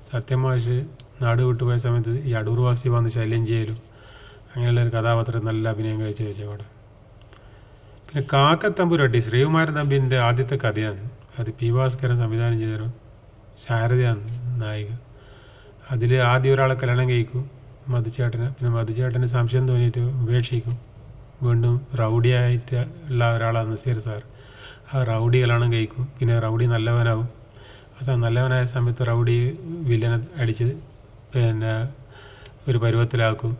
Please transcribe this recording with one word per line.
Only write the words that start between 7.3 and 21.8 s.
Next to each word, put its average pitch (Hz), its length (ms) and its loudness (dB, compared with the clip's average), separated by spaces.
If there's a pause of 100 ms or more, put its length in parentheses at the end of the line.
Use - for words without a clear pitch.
പിന്നെ 143 180 -4 (100)
കാക്കത്തമ്പുരാട്ടി 156 920 2
ശ്രീകുമാരൻ 151 520 2
തമ്പിൻ്റെ 135 380 0 (120)
ആദ്യത്തെ 127 360 0
കഥയാണ്. 107 380 -4 (360)
അത് 110 100 -4 (100)
പി 117 160 -2
ഭാസ്കരൻ 127 480 0
സംവിധാനം 117 400 0
ചെയ്തൊരു 110 240 -4 (800)
ശാരദയാണ് 117 580 2 (400)
നായിക. 107 280 -6 (1000)
അതിൽ 120 180 0 (200)
ആദ്യം 131 240 4
ഒരാളെ 131 260 4
കല്യാണം 123 300 2
കഴിക്കും, 123 320 0 (500)
മധുചേട്ടനെ. 120 640 -2
പിന്നെ 120 220 -2
മധുചേട്ടന് 117 600 0
സംശയം 123 340 2
തോന്നിയിട്ട് 120 320 2 (200)
ഉപേക്ഷിക്കും. 120 520 0 (720)
വീണ്ടും 120 300 4 (260)